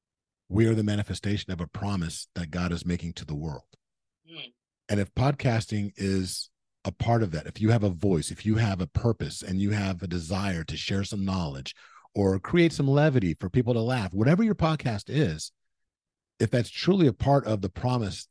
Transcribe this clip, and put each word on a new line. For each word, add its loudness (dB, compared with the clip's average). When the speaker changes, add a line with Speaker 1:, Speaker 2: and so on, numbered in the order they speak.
Speaker 1:
we 4
are 4
the 2
manifestation -2
of -6
a -4
promise -6
that -6
God -2
is -4
making -4
to -14
the -8
world. -8
Speaker 2:
Mm. -18
Speaker 1:
And 2
if -4
podcasting 0
is -2
a -4
part 2
of -2
that, -6
if -12
you 4
have 4
a 2
voice, 0
if -12
you 2
have 0
a -2
purpose -2
and -2
you 0
have -2
a -6
desire -4
to -8
share -4
some -6
knowledge -4
or 2
create 4
some 0
levity 4
for -4
people 2
to 2
laugh, -2
whatever 4
your 2
podcast 0
is, -2
if 4
that's 2
truly 4
a 4
part 2
of 0
the -2
promise -4